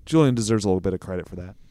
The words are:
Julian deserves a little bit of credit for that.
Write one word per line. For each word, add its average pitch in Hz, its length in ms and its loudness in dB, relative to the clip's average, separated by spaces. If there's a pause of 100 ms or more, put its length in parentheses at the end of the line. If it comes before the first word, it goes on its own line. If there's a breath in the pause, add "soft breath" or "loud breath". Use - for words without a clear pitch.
Julian 151 280 4
deserves 110 300 0
a 104 40 0
little 92 120 2
bit 92 140 -2
of 90 40 -4
credit 90 300 -10
for 90 80 -16
that. 90 180 -14 (160 soft breath)